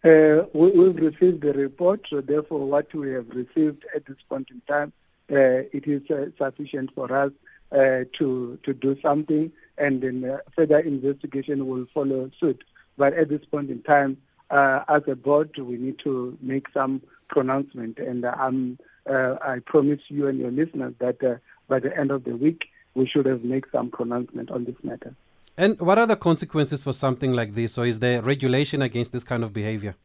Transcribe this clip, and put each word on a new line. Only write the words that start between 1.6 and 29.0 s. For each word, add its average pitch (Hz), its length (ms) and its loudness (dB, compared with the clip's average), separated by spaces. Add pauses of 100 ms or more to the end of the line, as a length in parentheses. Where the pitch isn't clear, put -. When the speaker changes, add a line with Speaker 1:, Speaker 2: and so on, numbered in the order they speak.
Speaker 1:
so 143 120 -4
therefore 147 440 -4
what 143 300 -2
we 139 160 -6
have 123 180 -8
received 143 640 -4
at 151 140 -8
this 135 100 -18 (100)
point 135 220 -10
in 123 120 -20
time, 147 300 -4 (400)
uh, 131 400 4
it 139 140 -8
is, 143 240 -4
uh, 143 180 -2 (100)
sufficient 135 580 -6
for 131 200 -6
us, 139 160 2 (400)
uh, 131 340 4 (120)
to, 127 460 -2
to 139 100 -4
do 135 280 -2
something, 151 500 0 (260)
and 135 240 0
then, 127 220 -4
uh, 131 140 -6 (180)
further 151 240 6
investigation 139 880 -4
will 127 260 -6
follow 135 460 -2
suit. 143 240 -2 (340)
But 139 160 4
at 160 160 2
this 147 160 -4
point 143 240 -6
in 123 140 -10
time, 139 340 2 (320)
uh, 139 380 4
as 151 200 2
a 135 80 -2
board, 147 420 0
we 123 200 -8
need 131 220 -6
to 127 420 -6
make 135 320 -6
some 135 300 -2 (260)
pronouncement, 135 680 -2
and, 123 260 -6
uh, 123 100 -2
I'm, 131 440 -4 (280)
uh, 131 340 0
I 131 240 -6
promise 143 420 2
you 143 180 -2
and 135 140 -2
your 123 120 -4
listeners 131 480 -4
that, 123 240 -2
uh, 123 120 0 (320)
by 135 120 0
the 131 160 -4
end 139 140 -2
of 135 140 -4
the 120 120 -6
week, 151 300 0 (280)
we 131 120 0
should 135 200 0
have 127 180 0
made 131 280 -4
some 123 180 -4
pronouncement 120 640 -8
on 120 140 -6
this 123 180 -10
matter. 131 300 -12 (440)
Speaker 2:
And 202 220 2
what 185 180 4
are 233 80 6
the 220 100 2
consequences 151 680 0
for 135 120 -4
something 131 400 -2
like 110 220 -2
this, 117 220 -2
or 120 80 0
is 113 140 0
there 123 220 2
regulation 135 600 0
against 120 300 -4